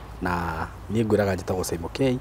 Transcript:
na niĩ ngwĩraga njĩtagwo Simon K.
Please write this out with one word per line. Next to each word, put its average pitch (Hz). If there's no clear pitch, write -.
na 85
niĩ 110
ngwĩraga 101
njĩtagwo 90
Simon 85
K. 131